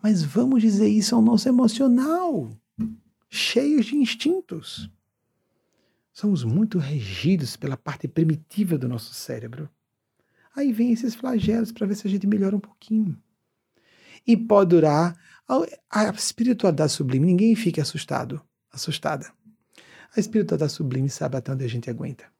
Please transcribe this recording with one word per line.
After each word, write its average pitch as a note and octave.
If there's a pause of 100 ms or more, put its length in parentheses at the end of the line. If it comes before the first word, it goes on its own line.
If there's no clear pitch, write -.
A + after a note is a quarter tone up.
Mas G3+
vamos A#3+
dizer G#3
isso G#3+
ao A#3
nosso A#3
emocional, C4 (800)
cheios C#4
de C#4
instintos. - (1200)
Somos F3+
muito F#3
regidos C3+
pela C3+
parte C#3+
primitiva D#3+
do B2+
nosso A#2+
cérebro. A#2+ (840)
Aí C#4
vem A#3
esses A#3
flagelos A3+
pra G#3
ver G3+
se G3+
a -
gente G3
melhora G3+
um G3
pouquinho. - (1040)
E A#3
pode G#3
durar E3 (280)
a, -
a -
espiritualidade F#3
sublime. C3+
Ninguém G3+
fica F#3+
assustado, D3 (300)
assustada. - (800)
A A3+
espiritualidade E3
sublime C3
sabe C3+
até C3
onde C3
a B2
gente A#2
aguenta. C3 (140)